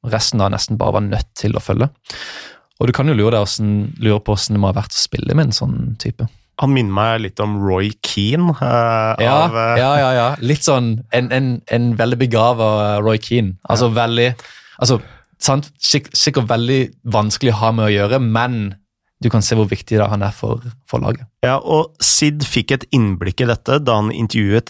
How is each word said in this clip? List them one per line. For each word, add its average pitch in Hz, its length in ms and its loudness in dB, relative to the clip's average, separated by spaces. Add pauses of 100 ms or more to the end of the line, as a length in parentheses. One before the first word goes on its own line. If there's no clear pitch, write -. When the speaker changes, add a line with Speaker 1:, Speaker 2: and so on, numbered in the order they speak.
Speaker 1:
resten 110 320 -2
da 98 120 2
nesten - 280 -4
bare - 160 0
var 104 80 0
nødt 104 320 -4
til 107 200 -2
å - 100 -4
følge. 120 260 0 (920)
Og - 80 0
du 123 60 2
kan 139 140 0
jo 156 80 2
lure 107 160 2
deg 113 160 2
hvordan, 104 520 -2
lure 107 200 2
på 104 160 -2
hvordan - 180 -4
det 104 80 2
må 98 140 2
ha - 60 -2
vært - 120 -8
å - 160 -2
spille - 240 -2
med - 140 4
en 120 100 0
sånn 123 400 -4
type. 117 300 -4 (300)
Speaker 2:
Han 135 140 2
minner 117 220 2
meg 113 280 0
litt 101 180 -8
om 104 200 -2
Roy 98 300 0 (120)
Keane, 147 540 0
eh, 117 720 0
Speaker 1:
Ja, 123 80 2 (100)
Speaker 2:
av, 165 120 -2
eh, 113 220 0
Speaker 1:
ja, 127 200 2
ja, 135 160 2
ja. 120 140 2 (120)
Litt 139 240 -2
sånn 120 480 0
en, 123 200 0
en, 127 360 -2
en 120 280 0
veldig 117 220 0
begavet, 113 680 2
eh, 104 160 0
Roy 110 160 2
Keane. 110 400 -2 (100)
Altså, 120 220 2
Speaker 2:
Ja. 110 60 -2 (120)
Speaker 1:
veldig, 117 220 2 (500)
altså, 123 220 2 (360)
sant? 139 420 -2
Skik-, - 360 -2
sikkert 135 320 0
veldig 120 320 0 (240)
vanskelig 110 480 0
å 104 80 0
ha 113 120 2
med 113 140 0
å 107 60 2
gjøre, 104 300 2
men 113 540 -2 (460)
du 120 80 2
kan 110 120 2
se 110 140 0
hvor 107 120 2
viktig - 300 -2
da 104 100 2
han 101 140 -2
er 101 100 -2
for, 113 300 -6 (240)
for 123 140 -4
laget. - 280 -4 (160)
Speaker 2:
Ja, 127 160 2
og 160 400 0
Sid 151 440 0
fikk 123 280 -2
et 135 200 -2
innblikk 98 500 0
i 123 60 0
dette 123 360 0
da 123 120 2
han 107 160 0
intervjuet 110 580 0